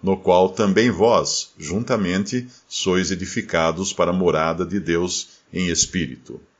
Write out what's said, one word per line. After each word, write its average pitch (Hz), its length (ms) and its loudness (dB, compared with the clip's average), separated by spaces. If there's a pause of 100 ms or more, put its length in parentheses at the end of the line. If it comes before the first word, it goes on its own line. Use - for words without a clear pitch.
no 95 140 0
qual 92 320 4
também 107 420 2
vós, 95 680 2
juntamente, 101 880 -2 (220)
sois 92 420 0
edificados 87 800 -2
para 87 200 0
a - 20 0
morada 85 520 2
de 92 140 -4
Deus 87 600 -4 (100)
em 90 160 -2
espírito. 78 720 -4 (200)